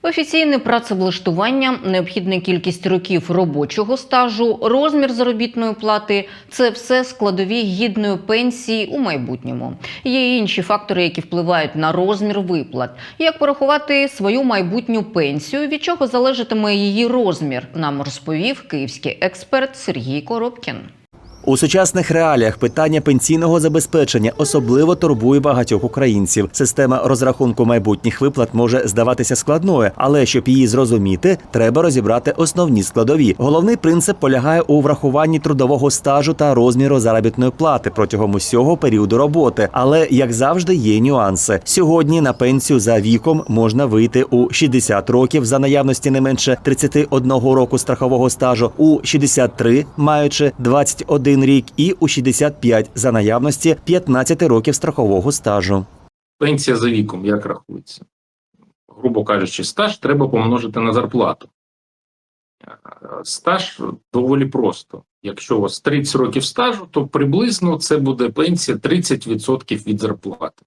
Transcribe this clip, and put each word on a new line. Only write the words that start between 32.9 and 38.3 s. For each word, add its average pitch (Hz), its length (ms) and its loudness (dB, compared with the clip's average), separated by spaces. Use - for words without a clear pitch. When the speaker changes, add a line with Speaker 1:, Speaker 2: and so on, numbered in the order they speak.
Speaker 2:
Головний 165 380 2
принцип 170 420 0
полягає 139 420 2
у 147 200 2
врахуванні 147 580 2
трудового 139 520 2
стажу 143 440 0
та 147 200 2
розміру 127 460 4
заробітної 113 500 2
плати 143 400 0
протягом 104 440 0